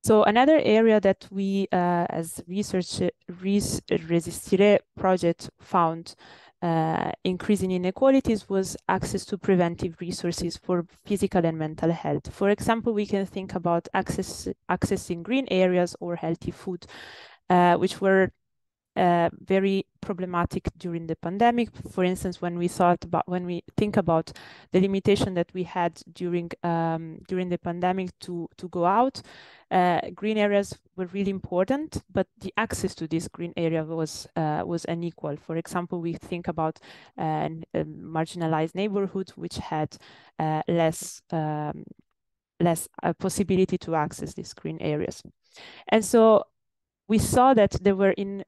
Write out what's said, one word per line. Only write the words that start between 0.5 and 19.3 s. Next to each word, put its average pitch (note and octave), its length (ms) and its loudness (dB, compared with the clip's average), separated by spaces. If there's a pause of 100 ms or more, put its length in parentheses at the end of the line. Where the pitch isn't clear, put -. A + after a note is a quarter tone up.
area G#3+ 380 6
that G3 280 2
we, G3 440 0
uh, F3 360 2
as E3 380 -6
research, F#3 540 -4 (400)
res-, G3 480 0
Resistire E3+ 880 2 (160)
project F3+ 540 0 (100)
found, E3 560 -2 (460)
uh, D#3+ 500 0 (140)
increasing F#3 460 0
inequalities G#3+ 760 2
was F#3+ 300 -2 (100)
access - 380 -2
to G3+ 120 -6
preventive F3 600 0
resources F3 560 -4
for F3 300 -2 (200)
physical F#3+ 400 2
and D#3+ 120 0
mental D#3 340 0
health. D3+ 420 -4
For G3+ 160 0
example, A3+ 440 0
we G#3 120 0
can G3 200 -2
think F#3+ 300 -10
about E3+ 380 0
access, - 540 -4 (220)
accessing F3+ 540 -2
green B3+ 280 -2
areas F3+ 480 2
or F3 160 -6
healthy E3+ 360 -6
food, - 340 -10 (640)
uh, F3 260 6
which - 240 -2
were, F#3+ 320 4 (640)
uh, F3 340 4 (160)